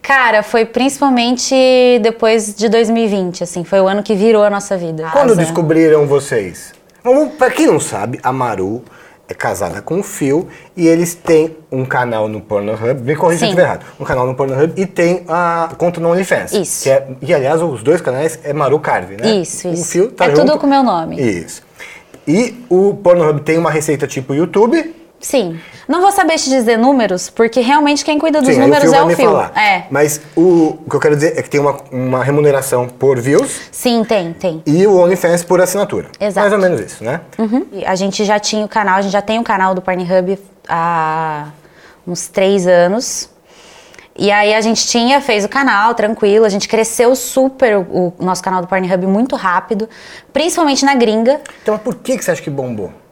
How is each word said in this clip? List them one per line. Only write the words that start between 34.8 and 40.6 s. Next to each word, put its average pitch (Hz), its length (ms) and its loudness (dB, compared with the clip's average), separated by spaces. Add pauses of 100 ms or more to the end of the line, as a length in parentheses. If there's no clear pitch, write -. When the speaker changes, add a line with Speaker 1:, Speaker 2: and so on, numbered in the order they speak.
Speaker 2:
o 202 100 4
OnlyFans 175 460 2
por 180 180 2
assinatura. 180 460 -2 (140)
Speaker 1:
Exato. 196 280 -2
Speaker 2:
Mais 196 40 2
ou 208 80 0
menos 180 200 2
isso, - 220 -12
né? 143 200 -6 (140)
Speaker 1:
Uhum. 226 360 -2
E 196 120 -10
a 190 120 -2
gente 196 280 -2
já 208 140 0
tinha 214 260 -4
o 208 40 -8
canal, 196 300 0
a - 40 0
gente 196 80 -4
já 196 120 0
tem 214 180 -4
o - 20 -4
canal 190 320 0
do 180 80 -6
Pornhub 185 560 -2 (300)